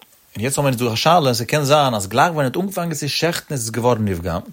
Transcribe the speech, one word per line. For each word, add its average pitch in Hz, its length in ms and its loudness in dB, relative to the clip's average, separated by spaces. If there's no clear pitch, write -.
און 101 80 -4
יעצט, 139 140 -2
ווען 139 160 2
דו 117 180 -2
א 110 40 -4
שאלה, 156 340 4
עס 120 120 -2
קען 147 220 -2
זיין, 139 300 4
אז 98 120 -4
גלייך, 135 260 2
ווען 151 140 0
עס 123 100 -2
אנגעפאנגן 175 340 -4
איז, 151 140 -6
עס 139 60 -4
שעכטן, 160 440 -4
איז 120 100 -4
עס 113 60 -6
געווארן, 113 380 0
נפגם. 87 320 -4